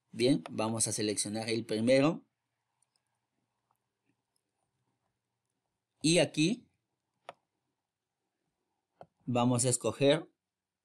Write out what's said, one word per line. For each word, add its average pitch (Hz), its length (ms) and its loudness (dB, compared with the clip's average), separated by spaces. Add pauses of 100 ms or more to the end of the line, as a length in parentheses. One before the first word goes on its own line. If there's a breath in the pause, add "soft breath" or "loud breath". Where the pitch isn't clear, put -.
(100)
Bien, 123 400 2
vamos 113 360 -4
a 110 60 -6
seleccionar 107 560 -4
el 117 160 -2
primero. 131 600 2 (3750)
Y 165 160 2
aquí 151 480 0 (2500)
vamos 123 400 0
a 131 40 0
escoger 139 600 0 (560)